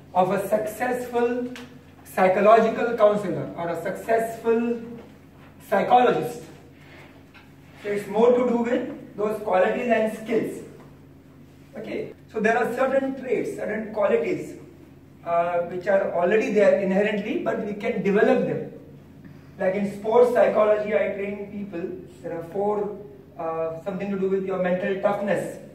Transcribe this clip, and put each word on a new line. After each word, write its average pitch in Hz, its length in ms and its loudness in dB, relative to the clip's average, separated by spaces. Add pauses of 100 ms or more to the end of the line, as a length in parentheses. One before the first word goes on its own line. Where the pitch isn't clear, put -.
(160)
of 185 160 4
a 196 160 -2
successful 240 1040 -2 (560)
psychological 214 880 4
counselor 190 600 2
or 170 100 -4
a 170 160 -4
successful 226 960 -2 (880)
psychologist. - 760 2 (1400)
So 208 60 -6
it's 202 180 -4
more 226 240 4
to 247 160 4
do 233 120 0
with - 580 -4
those 214 260 -4
qualities 220 460 0
and 220 280 0
skills. - 420 -4 (1160)
Okay, - 380 -10 (180)
so 220 80 -6
there 220 160 4
are 254 200 0
certain 269 440 0
traits, - 360 -2
certain 220 400 -6
qualities, 185 640 0 (640)
uh, 170 320 0 (140)
which 180 160 -8
are - 260 2
already 196 400 2
there 196 260 6
inherently, 208 600 0
but - 260 -2
we 208 80 -4
can 226 300 -4
develop 202 420 4
them. - 260 -6 (840)
Like 190 160 0
in 202 260 -2
sports 240 360 4
psychology, 208 580 4
I - 220 0
train 202 360 -8
people. 202 300 -10 (400)
There 165 180 -8
are 165 40 -8 (100)
four, 202 420 -2 (440)
uh, 160 440 -4
something 196 280 -6
to 196 80 -2
do 190 100 0
with 190 160 0
your 180 160 -2
mental 185 400 0
toughness, 180 560 -2 (160)